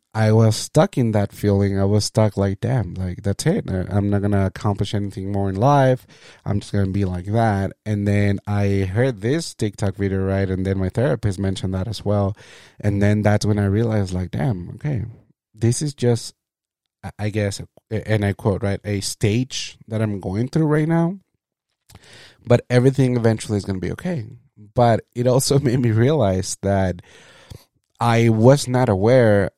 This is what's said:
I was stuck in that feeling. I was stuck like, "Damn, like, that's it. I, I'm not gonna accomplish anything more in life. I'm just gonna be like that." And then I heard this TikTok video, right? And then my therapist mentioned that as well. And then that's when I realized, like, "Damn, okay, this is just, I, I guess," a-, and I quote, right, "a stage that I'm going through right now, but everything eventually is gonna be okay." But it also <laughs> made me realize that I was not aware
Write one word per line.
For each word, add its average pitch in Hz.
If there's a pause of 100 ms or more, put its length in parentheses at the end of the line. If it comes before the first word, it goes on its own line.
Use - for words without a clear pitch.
(140)
I 110
was 110
stuck -
in 113
that 104
feeling. 98
I 98
was 101
stuck 110
like, 98
"Damn, 113
like, 90
that's 98
it. 175
I, 92
I'm 101
not 101
gonna 101
accomplish 101
anything 98
more 98
in 95
life. 131 (360)
I'm 101
just -
gonna 98
be 98
like 90
that." 104 (140)
And 104
then 101
I 101
heard 120
this 139
TikTok 101
video, 95
right? 98
And 95
then 95
my 95
therapist 113
mentioned 98
that 92
as -
well. 101 (440)
And 104
then 104
that's 104
when 104
I 101
realized, 104
like, 90
"Damn, 104
okay, 143 (500)
this 117
is 147
just, 120 (720)
I, 95
I 104
guess," 101 (300)
a-, 107
and 107
I 101
quote, 95
right, 98
"a 101
stage -
that 110
I'm 104
going 104
through 160
right 151
now, 170 (1200)
but 117
everything 127
eventually 110
is 95
gonna 98
be 90
okay." 139 (480)
But 117
it 120
also 135
<laughs> -
made 131
me 120
realize 110
that 95 (960)
I 117
was 117
not 123
aware 104